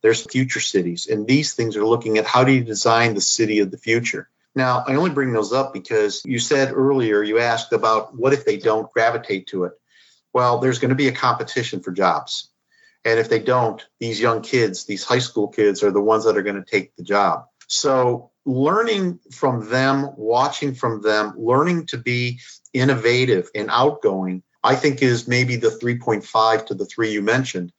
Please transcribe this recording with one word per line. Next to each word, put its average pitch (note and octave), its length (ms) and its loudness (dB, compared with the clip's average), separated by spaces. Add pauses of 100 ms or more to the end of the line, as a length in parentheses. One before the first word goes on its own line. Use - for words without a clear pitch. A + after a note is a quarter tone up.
There's A2 240 2
future C3 340 -2
cities, F2 480 -2
and G#2+ 180 -2
these C#3 280 2
things A2+ 220 -4
are G#2+ 100 0
looking A2+ 320 0
at A2 80 0
how C3 180 2
do C3+ 80 4
you B2+ 120 4
design A2+ 500 2
the G2 80 -2
city A2 380 0
of G2 120 0
the - 60 -14
future. A#2 520 -4 (260)
Now, B2+ 320 0
I C3+ 80 0
only E3+ 140 2
bring C3+ 240 -2
those G#2+ 200 0
up C3+ 200 -2
because G#2 520 -2
you B2+ 140 -4
said C3+ 340 0
earlier, B2+ 500 2
you G#2+ 160 2
asked A#2 340 -2
about A2 420 0
what C3 180 2
if C3 120 -2
they G#2 120 0
don't A2 340 0
gravitate A2+ 560 -2
to F2+ 180 -4
it. F2+ 80 -8 (600)
Well, B2 260 2
there's B2+ 200 0
gonna C3 160 0
be C#3 120 2
a B2+ 40 2
competition A#2+ 680 -2
for F#2+ 100 -10
jobs. F2+ 580 -2 (560)
And A2+ 140 2
if A2+ 100 0
they A2+ 100 2
don't, B2 440 0 (160)
these A2+ 200 -6
young A2+ 220 2
kids, A2 440 -2
these - 180 -8
high B2 160 0
school A2 280 -2
kids G#2 360 2
are G2+ 80 4
the G2+ 100 2
ones A2 240 2
that G#2+ 120 4
are G2 60 -2
gonna G2 220 -6
take G2 300 -4
the - 80 -16
job. G2 420 0 (220)
So B2+ 640 0 (140)
learning F3+ 760 0 (120)
from A#2+ 380 -2
them, C3+ 460 0
watching B2+ 580 0
from A2+ 280 -4
them, G#2+ 360 0
learning D3 500 2
to C3+ 100 -8
be B2 420 -4 (340)
innovative B2 800 2
and G#2+ 160 -6
outgoing, G2 720 0 (200)
I C3 120 4
think C3 260 0
is A#2+ 260 2
maybe B2 280 0
the A#2 160 0
three A#2+ 260 -4
point A2 280 -2
five A2 400 2
to - 80 -8
the G2 120 -6
three A2 260 -4
you G#2 100 -2
mentioned, G#2+ 580 -2